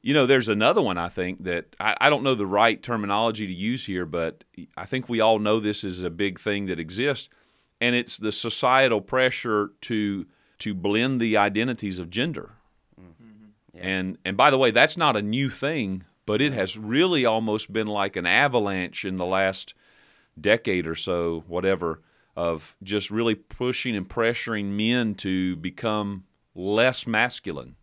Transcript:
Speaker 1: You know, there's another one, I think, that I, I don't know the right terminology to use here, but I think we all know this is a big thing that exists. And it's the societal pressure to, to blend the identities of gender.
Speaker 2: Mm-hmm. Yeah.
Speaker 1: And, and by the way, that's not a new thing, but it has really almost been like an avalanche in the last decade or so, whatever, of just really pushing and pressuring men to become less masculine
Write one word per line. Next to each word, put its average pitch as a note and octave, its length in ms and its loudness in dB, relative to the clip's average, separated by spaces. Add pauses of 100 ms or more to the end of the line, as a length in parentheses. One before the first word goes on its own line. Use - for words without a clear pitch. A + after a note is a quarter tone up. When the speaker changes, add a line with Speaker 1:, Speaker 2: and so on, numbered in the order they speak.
Speaker 1:
You A#2+ 100 0
know, C#3+ 140 6
there's B2 240 4
another A#2+ 320 4
one, F#2 160 0
I F2 100 -2
think, F#2 360 -6
that E2+ 360 -6
I, G#2+ 180 0
I C#3+ 120 6
don't C3 120 2
know C3+ 120 2
the G2+ 120 -2
right G#2+ 360 2
terminology G#2+ 640 -2
to F#2 80 -8
use A2 320 -6
here, F#2 180 -4
but E2 400 -4 (320)
I F#2 80 -10
think B2+ 240 -6
we A#2 120 0
all A2 180 6
know G#2+ 220 2
this G#2 220 -2
is F#2 200 -6
a F2 80 -4
big F#2 280 -2
thing G2+ 280 -2
that F2 120 -4
exists. G#2 520 -4 (500)
And A#2+ 140 2
it's A#2+ 220 -4
the G#2+ 160 -4
societal B2 720 2
pressure A#2+ 680 0 (100)
to, G#2 440 -2 (340)
to G#2 140 -6
blend A2 460 0
the A2 160 2
identities G#2 600 0
of F2 120 -10
gender. B2+ 420 -6 (460)
Speaker 2:
Mm-hmm. G#2+ 480 -20 (280)
Yeah. E2+ 120 -20
Speaker 1:
And, F#2+ 380 -2
and G#2+ 120 -4
by C#3 140 6
the C3+ 80 4
way, C3 120 6
that's B2 260 4
not D3 200 2
a G#2 60 0
new A#2+ 280 -2
thing, G#2+ 540 -4 (200)
but G#2+ 160 0
it C#3+ 140 2
has G2 240 -4
really C3+ 480 2
almost A2 460 0
been A2 140 -2
like G2+ 300 -2
an F2 100 -4
avalanche G2+ 800 2
in F#2 120 -4
the F2+ 100 -2
last F#2+ 480 0 (680)
decade G2 460 2
or E2 80 -4
so, E2+ 520 -2
whatever, F2 540 -2 (340)
of E2+ 480 -4
just G2 280 -4
really A2 240 0
pushing B2 600 -6
and F#2+ 140 -6
pressuring A2+ 640 -2
men A2 460 0
to F#2 400 -2
become G2+ 680 -4 (300)
less G#2+ 520 2
masculine G2 760 -2